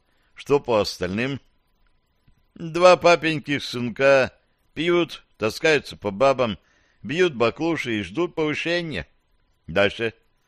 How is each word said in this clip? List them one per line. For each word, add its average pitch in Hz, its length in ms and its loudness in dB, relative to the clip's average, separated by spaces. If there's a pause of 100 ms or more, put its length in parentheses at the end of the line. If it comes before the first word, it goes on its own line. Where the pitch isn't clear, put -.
(360)
Что 139 240 0
по 117 200 0
остальным?» 104 600 -4 (1160)
Два 175 400 6
папеньких 160 680 0
сынка 123 720 2 (400)
пьют, 170 520 -2 (120)
таскаются 123 600 -2
по 104 140 -6
бабам, 120 460 0 (460)
бьют 156 320 -2
баклуши 120 640 -2
и 101 40 -4
ждут 151 300 -6
повышения. 156 760 -4 (600)
Дальше. 101 460 -2 (340)